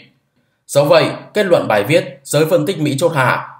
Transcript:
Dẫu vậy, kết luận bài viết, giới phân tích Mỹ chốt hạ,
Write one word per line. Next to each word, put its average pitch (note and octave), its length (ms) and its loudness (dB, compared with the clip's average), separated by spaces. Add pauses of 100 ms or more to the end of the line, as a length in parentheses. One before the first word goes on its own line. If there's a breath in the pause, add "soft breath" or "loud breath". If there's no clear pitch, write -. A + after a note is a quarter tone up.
(680)
Dẫu C#3+ 180 0
vậy, D#3 260 4 (240)
kết G3+ 120 0
luận D3 220 2
bài G#2 160 2
viết, D#3+ 400 -2
giới D3+ 220 0
phân D#3 200 0
tích F#3+ 120 -6
Mỹ C#3+ 200 -2
chốt E3 160 0
hạ, A#2+ 340 -2 (100)